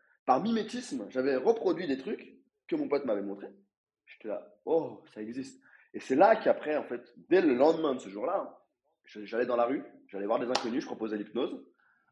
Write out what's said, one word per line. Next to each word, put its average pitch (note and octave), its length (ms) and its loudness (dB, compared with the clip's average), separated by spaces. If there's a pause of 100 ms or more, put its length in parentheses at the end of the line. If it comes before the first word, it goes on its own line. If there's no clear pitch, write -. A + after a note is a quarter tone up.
(260)
Par C3 160 4
mimétisme, A3 640 -4
j'avais C3 280 0
reproduit F3 500 0
des C3+ 100 0
trucs - 420 -10 (300)
que E3 80 -2
mon D3 100 -4
pote C3+ 200 -2
m'avait G#2 160 -2
montrés. G2 300 -10 (520)
J'étais - 240 -16
là, « - 260 -8 (120)
Oh, C3+ 360 -2 (120)
ça G#2+ 80 -10
existe. » A#2+ 360 -10 (360)
Et - 60 -10
c'est - 160 0
là F3 200 8
qu'après, D3 400 0
en B2+ 80 -2
fait, A#2+ 180 -8 (140)
dès - 240 4
le D3+ 140 6
lendemain D3+ 400 4
de B2 60 -6
ce G#2 100 -14
jour-là, C#3 480 -4 (460)
je, G#2+ 200 -14
j'allais A#2 220 -2
dans A#2+ 100 0
la A#2 80 4
rue, C3 180 0 (240)
j'allais G2+ 200 -6
voir A2+ 120 2
des B2+ 80 -2
inconnus, A#2+ 360 -2
je - 40 -12
proposais A2 300 -4
l'hypnose. G#2+ 480 -4 (480)